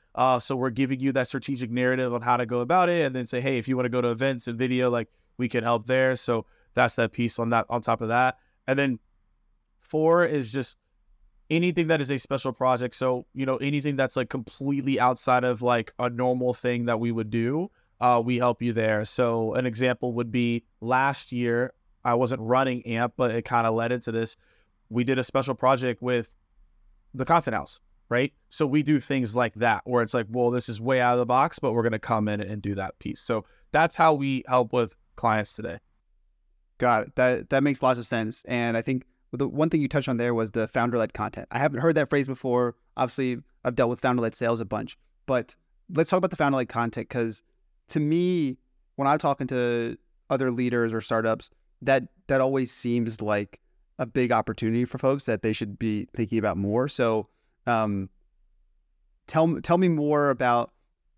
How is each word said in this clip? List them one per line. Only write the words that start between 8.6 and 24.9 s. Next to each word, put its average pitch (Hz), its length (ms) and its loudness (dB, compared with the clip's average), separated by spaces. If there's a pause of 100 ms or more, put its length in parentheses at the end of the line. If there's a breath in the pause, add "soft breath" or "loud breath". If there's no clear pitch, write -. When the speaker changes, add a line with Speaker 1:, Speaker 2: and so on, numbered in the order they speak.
Speaker 1:
And 135 100 0
then 135 220 0 (840)
four 165 440 2
is 135 260 -2
just 127 260 -6 (720)
anything 165 380 2
that 160 140 2
is 135 100 -4
a 139 60 0
special 135 340 -4
project. 123 440 0
So, 127 380 -2
you 135 120 -4
know, 131 120 0
anything 143 380 -2
that's, 131 200 -2
like, 127 140 -2
completely 135 680 -4
outside 123 440 2
of, 123 180 0
like, 120 380 0
a 123 100 0
normal 123 440 0
thing 120 320 -2
that 117 140 0
we 117 120 0
would 113 180 -4
do, 123 420 -2 (300)
uh, 120 220 4
we 123 140 0
help 120 240 0
you 120 120 0
there. 110 320 2
So 113 480 0
an 127 120 0
example 123 480 0
would 117 180 -4
be 120 340 0 (160)
last 131 500 0
year, 120 420 -2 (300)
I 120 100 2
wasn't 123 280 0
running 123 440 0
amp, 117 320 -2
but 123 140 2
it 117 140 -4
kinda 117 260 2
led 117 200 0
into 120 200 -4
this. 113 260 -4 (520)
We 120 140 0